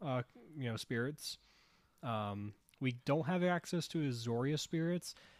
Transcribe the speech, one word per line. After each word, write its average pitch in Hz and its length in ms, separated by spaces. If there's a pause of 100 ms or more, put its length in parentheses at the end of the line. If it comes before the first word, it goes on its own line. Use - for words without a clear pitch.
uh, 127 200 (340)
you 131 120
know, 113 80
spirits. 127 640 (640)
Um, 104 520 (260)
we 131 120 (120)
don't 147 220
have 180 180
access 175 440
to 165 100
Azoria 123 600
spirits, 170 560 (260)